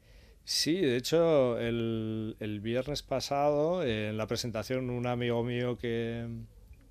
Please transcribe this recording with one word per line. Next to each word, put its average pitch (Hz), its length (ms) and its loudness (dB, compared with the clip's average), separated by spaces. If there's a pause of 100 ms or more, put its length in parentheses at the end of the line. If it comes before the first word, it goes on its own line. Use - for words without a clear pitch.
(440)
Sí, - 360 0
de 127 160 4
hecho, 139 640 4
el, 113 800 -2
el 107 200 -4
viernes 123 420 -4
pasado, 147 800 2
eh, 107 260 0
en 107 80 -4
la 110 100 -2
presentación, 120 640 -2
un 123 180 -2
amigo 120 380 0
mío 123 320 -2
que, 117 500 -4 (640)